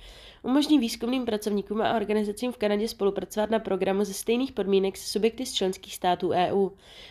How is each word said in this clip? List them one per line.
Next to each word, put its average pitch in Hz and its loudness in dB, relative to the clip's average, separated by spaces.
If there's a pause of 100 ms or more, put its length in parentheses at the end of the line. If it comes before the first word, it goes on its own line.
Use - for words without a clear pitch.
(420)
Umožní 294 4
výzkumným 240 -2
pracovníkům 208 -2
a 202 2
organizacím 214 -2
v - -14
Kanadě 208 0
spolupracovat 196 -2
na 226 4
programu 196 0
ze 196 -6
stejných 247 0
podmínek 190 2
se - -12
subjekty 226 0
z - -8
členských - -4
států 180 0
E 175 2
U. 190 2 (340)